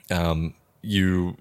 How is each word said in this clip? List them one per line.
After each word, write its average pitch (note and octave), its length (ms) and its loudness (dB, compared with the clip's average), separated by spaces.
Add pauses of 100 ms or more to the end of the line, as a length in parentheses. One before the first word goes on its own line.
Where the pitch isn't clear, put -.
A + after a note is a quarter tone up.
um, E2 440 0 (280)
you, F#2 600 0